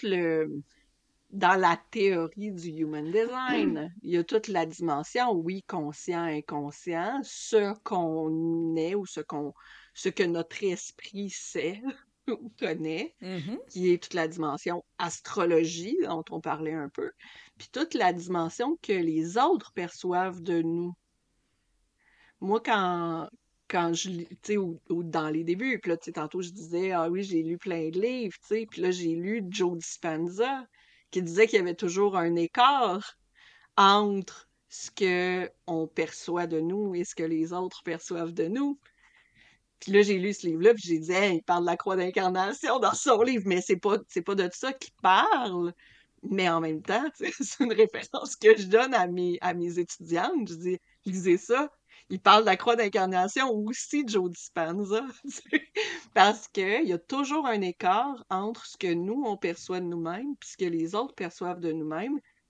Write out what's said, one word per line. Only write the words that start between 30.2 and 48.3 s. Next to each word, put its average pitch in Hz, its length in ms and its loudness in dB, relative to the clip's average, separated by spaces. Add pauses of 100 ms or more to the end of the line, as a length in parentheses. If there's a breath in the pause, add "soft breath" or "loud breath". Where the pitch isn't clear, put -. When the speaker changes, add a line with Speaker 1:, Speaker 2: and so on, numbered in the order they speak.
Speaker 1:
qui 180 100 -2
disait 175 260 6
qu'il 220 120 2
y - 20 0
avait 175 140 -2
toujours 190 420 0
un 170 180 2
écart 220 840 2 (600 soft breath)
entre 202 720 4 (200)
ce - 220 -14
que 185 580 0 (180)
on 160 200 -2
perçoit 170 600 -4
de 160 120 0
nous 185 360 -2
et 175 80 -2
ce - 120 -10
que 170 80 -4
les 160 300 -2
autres 180 300 -6
perçoivent 170 500 -6
de 165 140 -2
nous. 277 320 -2 (1000 soft breath)
Puis - 120 -8
là, 202 100 10
j'ai 196 180 4
lu 202 140 0
ce 185 140 -6
livre-là, 170 260 6
puis 208 120 -2
j'ai 165 140 0
dit, « 160 140 -6
Hey, 185 240 2
il - 60 -4
parle 175 200 2
de 175 60 2
la 170 80 0
croix 190 180 -2
d'incarnation 190 840 0
dans 214 140 4
son 220 280 4
livre », 240 240 2
mais 180 160 2
c'est 185 160 2
pas, 202 200 2 (100)
c'est 180 160 -4
pas 202 120 -2
de 180 160 2
ça 269 220 -6
qu'il - 200 -14 (100)
parle. 196 720 4 (500 soft breath)
Mais 185 260 2
en 165 100 2
même 160 220 -2
temps, 226 280 0
<laughs> - 80 -20
tu - 100 -6
sais, 247 120 -4
c'est - 240 -2
une 226 100 0
référence 214 640 2